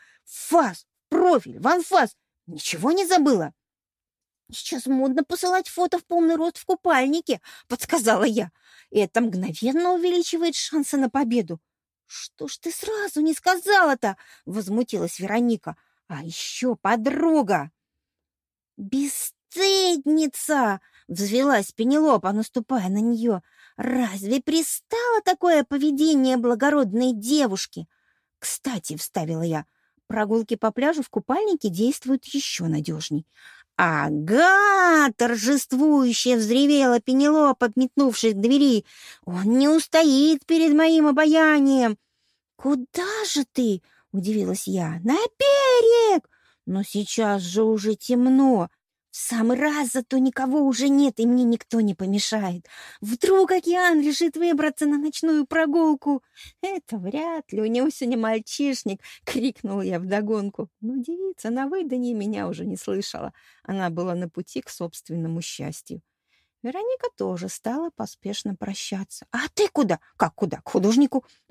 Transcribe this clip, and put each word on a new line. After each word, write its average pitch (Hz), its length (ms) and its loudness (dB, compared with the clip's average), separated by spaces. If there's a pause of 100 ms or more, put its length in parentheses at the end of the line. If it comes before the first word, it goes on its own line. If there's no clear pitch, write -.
(240)
«В - 260 -16
фас! 269 380 0 (180)
В - 40 -20
профиль! 349 500 2
В 170 80 -2
анфас! 330 480 2 (320)
Ничего 170 440 -4
не 381 140 2
забыла?» 285 480 2 (960)
«Сейчас - 340 -10
модно 262 380 0
посылать 359 440 -2
фото 349 320 -2
в - 60 -12
полный 339 300 2
рост 330 220 -2
в - 80 -18
купальнике», 302 760 0 (260)
подсказала 226 560 0
я. 208 280 -2 (400)
«Это 208 300 0
мгновенно 226 720 -2
увеличивает 339 640 -2
шансы - 420 -4
на 269 120 0
победу». 226 500 -2 (460)
«Что - 420 -14
ж - 100 -14
ты 339 140 -10
сразу 415 500 -6
не 311 120 2
сказала-то?» 349 840 2 (280)
возмутилась 196 760 -4
Вероника. 208 580 -2 (300)
«А 147 160 -10
ещё 208 520 -6
подруга». 233 960 0 (1080)
«Бесстыдница!» 294 2000 -2 (260)
взвилась 208 640 0
Пенелопа, 254 600 2
наступая 214 580 -4
на 196 100 0
неё. 226 420 0 (360)
«Разве 214 640 -2
пристало 440 800 -2
такое 349 400 2
поведение 285 760 2
благородной 247 760 0
девушки?» 220 760 -2 (520)
«Кстати», - 580 -8
вставила 160 440 -6
я, 160 240 -2 (420)
«прогулки 220 480 -2
по 220 160 -2
пляжу 294 300 0
в - 80 -12
купальнике 330 600 -2
действуют 254 560 -2
ещё - 420 -6
надёжней». 156 580 -4 (500)
«Ага!» 285 1400 4
торжествующе 247 1200 2
взревела 254 640 4
Пенелопа, 277 760 2
метнувшись 254 580 2
к 196 40 -4
двери. 240 480 4 (400)
«Он 190 320 0
не 277 100 4
устоит 302 760 4
перед 320 300 4
моим 320 320 4
обаянием!» 294 920 4 (580)
«Куда 359 680 -4
же 285 260 -2
ты?» 220 300 0 (300)
удивилась 190 560 -4
я. 170 360 -4
«На 254 140 0 (220)
берег!» 480 880 4 (380)
«Но 190 160 -2
сейчас 202 580 -2
же 180 220 -2
уже 220 320 0
темно. 254 760 2 (440)
В - 20 -18
самый 233 440 -2
раз, 294 320 -2
зато 262 260 -2
никого 262 440 0
уже 269 280 2
нет, 277 300 2
и 226 80 0
мне 247 160 4
никто 233 380 0
не 208 120 0
помешает. 196 720 -4 (340)
Вдруг 359 520 2
Океан 349 500 2
решит 302 360 -2
выбраться 311 500 0
на 294 100 2
ночную 302 480 0
прогулку?» 302 800 0 (400)
«Это 370 340 -8
вряд 294 560 -8
ли, 208 80 -2
у 214 60 -2
него 247 240 0
сегодня 247 260 -4
мальчишник!» 220 840 -4 (220)
крикнула 220 580 -4
я 185 180 -4
вдогонку. 202 680 -4 (140)
Но 233 160 -6
девица 339 540 -8
на 262 160 -4
выданье 254 480 -4
меня 208 320 -6
уже 165 180 -8
не 202 100 -6
слышала. - 580 -8 (280)
Она 190 300 -4
была 175 240 -4
на 175 140 -6
пути 170 320 -12
к - 100 -20
собственному 165 680 -8
счастью. - 600 -14 (640)
Вероника 440 520 -6
тоже 190 340 -6
стала 294 420 -8
поспешно 208 640 -10
прощаться. - 760 -10
«А 254 220 -6
ты 415 140 2
куда?» 196 320 0 (180)
«Как 165 160 0
куда? - 280 -6
К - 80 -20
художнику. 240 560 2 (260)